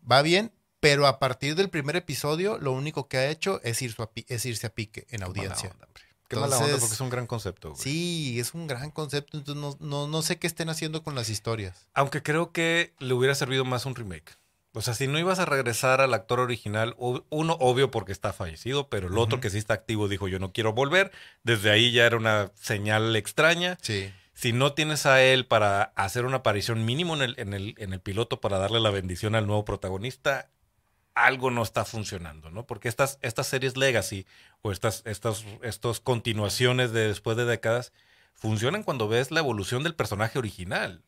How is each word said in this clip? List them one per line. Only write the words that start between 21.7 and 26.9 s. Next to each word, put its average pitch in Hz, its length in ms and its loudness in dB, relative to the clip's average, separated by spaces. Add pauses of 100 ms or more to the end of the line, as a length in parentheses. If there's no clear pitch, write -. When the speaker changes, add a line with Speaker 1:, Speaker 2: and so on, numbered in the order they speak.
Speaker 2:
ahí 117 180 6
ya 120 160 6
era 117 120 4
una 107 360 2
señal 110 600 0
extraña. 170 680 2
Speaker 1:
Sí. 98 300 -4 (220)
Speaker 2:
Si 117 180 -2
no 139 220 2
tienes 156 320 0
a 131 160 8
él 131 240 6
para 104 360 4 (140)
hacer 101 300 0
una 131 100 -2
aparición 110 480 0
mínimo 160 320 -2